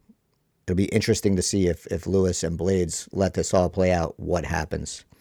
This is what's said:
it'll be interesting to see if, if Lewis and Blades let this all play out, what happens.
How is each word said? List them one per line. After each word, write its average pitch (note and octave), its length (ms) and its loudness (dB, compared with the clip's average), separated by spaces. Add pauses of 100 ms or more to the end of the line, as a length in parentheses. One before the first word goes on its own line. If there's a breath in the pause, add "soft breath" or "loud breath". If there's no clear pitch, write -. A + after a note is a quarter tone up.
(640)
it'll F#2 100 0
be F#2+ 100 4
interesting G2+ 520 2
to F2+ 40 2
see F#2+ 260 2
if, E2+ 200 -2
if E2+ 180 -6
Lewis F#2 380 2
and E2 140 -2
Blades F2+ 540 -2
let F#2+ 220 0
this - 200 -4
all F2+ 160 4
play F#2 240 2
out, E2+ 260 -2
what E2 260 -2
happens. D#2 600 -6 (160 loud breath)